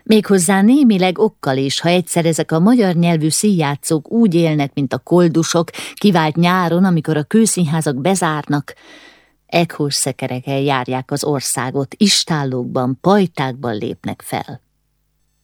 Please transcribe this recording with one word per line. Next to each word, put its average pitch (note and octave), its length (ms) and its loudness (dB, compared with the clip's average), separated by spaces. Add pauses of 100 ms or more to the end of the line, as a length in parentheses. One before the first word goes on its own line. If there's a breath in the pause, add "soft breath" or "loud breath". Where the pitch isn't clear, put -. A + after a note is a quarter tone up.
Méghozzá G3 580 2
némileg G#3 560 4
okkal D3 400 -2
is, C3+ 220 -2
ha E3 100 0
egyszer F3 360 0
ezek E3 260 -2
a D#3+ 80 2
magyar G3 360 2
nyelvű E3 340 2
színjátszók D#3 840 -2
úgy A3+ 220 2
élnek, D#3 400 0
mint C#3 200 -4
a B2+ 40 -2
koldusok, E3 720 2 (240 loud breath)
kivált E3 420 0
nyáron, F3 480 2
amikor D#3+ 340 0
a D3 60 -2
kőszínházak D#3+ 800 0
bezárnak, D#3 720 -2 (720 loud breath)
ekhós E3 480 -2
szekerekkel C3+ 680 -4
járják C3 500 -2
az D3 120 -4
országot, C3+ 760 -4
istállókban, C3 1040 -2
pajtákban C#3+ 760 0
lépnek - 460 -10
fel. - 400 -10 (840)